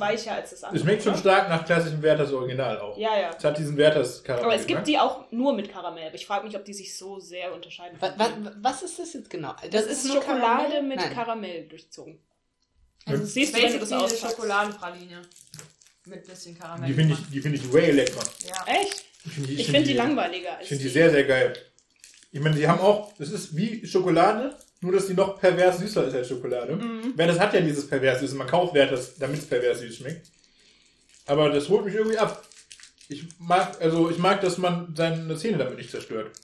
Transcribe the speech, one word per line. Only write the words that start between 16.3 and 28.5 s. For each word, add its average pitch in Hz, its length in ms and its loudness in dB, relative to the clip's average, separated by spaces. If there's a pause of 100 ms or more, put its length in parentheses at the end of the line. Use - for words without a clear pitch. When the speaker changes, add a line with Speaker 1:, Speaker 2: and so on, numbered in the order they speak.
Speaker 4:
Karamell 165 320 -10
Speaker 2:
Die 135 60 0
finde 156 220 4
ich, - 40 -6
Speaker 4:
dran. - 140 -14
Speaker 2:
die 135 80 -4
finde 147 160 -2
ich 123 160 -6
way 160 180 8
lecker. 131 320 2 (240)
Speaker 4:
Ja. - 200 -8
Speaker 1:
Echt? 392 380 0 (200)
Speaker 2:
Ich 156 80 -12
finde 139 160 -6
die, 139 60 -6
Speaker 1:
Ich 139 60 -4
Speaker 2:
ich - 40 -2
Speaker 1:
finde 151 140 4
Speaker 2:
finde 311 80 4
Speaker 1:
die - 60 0
Speaker 2:
die, - 40 2
Speaker 1:
langweiliger 185 560 -2
als - 80 -14
Speaker 2:
ich - 80 -16
finde 139 140 -4
die 135 40 -2
Speaker 1:
die 120 60 -4
Speaker 2:
sehr, 165 160 8
sehr 143 140 6
geil. 127 300 2 (800)
Ich 139 80 -8
meine, 156 160 2
die 151 120 2
haben 170 120 6
auch, 202 380 4
das 160 140 -10
ist 170 260 -8
wie 214 300 -2
Schokolade, 190 680 2 (260)
nur 175 100 -4
dass 190 160 2
die 185 80 -2
noch 196 240 0
pervers 180 400 4
süßer 190 260 0
ist - 80 -4
als 123 160 -2
Schokolade. 123 460 -4
Speaker 1:
Mhm. - 400 -6
Speaker 2:
Weil 165 120 2
das 170 120 4
hat 208 160 4
ja 185 60 6
dieses 143 260 -2
pervers 131 320 2
Süße, 135 160 -4
man 135 100 -6
kauft 170 300 2